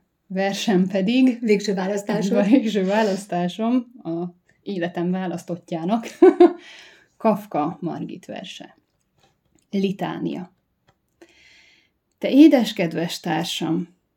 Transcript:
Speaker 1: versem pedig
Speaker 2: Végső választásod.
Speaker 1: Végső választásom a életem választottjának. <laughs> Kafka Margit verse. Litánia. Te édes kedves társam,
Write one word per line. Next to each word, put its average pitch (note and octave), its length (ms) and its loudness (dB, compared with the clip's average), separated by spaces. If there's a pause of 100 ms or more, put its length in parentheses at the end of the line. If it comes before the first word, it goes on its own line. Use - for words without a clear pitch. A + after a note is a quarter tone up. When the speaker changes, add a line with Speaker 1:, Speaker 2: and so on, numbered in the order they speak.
(260)
Speaker 1:
versem G3 600 -2
pedig A#3+ 540 2
Speaker 2:
Végső G#3 340 0
választásod. G3+ 720 -2
Speaker 1:
Végső G#3+ 380 2
választásom G3+ 1080 -2 (100)
a E3+ 220 -6 (380)
életem F3 480 -4
választottjának. F3+ 960 -6 (540)
<laughs> - 560 -20
Kafka F3+ 640 -2
Margit E3 440 -10
verse. - 520 -16 (920)
Litánia. F3+ 840 -4 (1700)
Te - 120 -4
édes C#4 420 8
kedves E3 480 -4
társam, E3+ 680 -4 (280)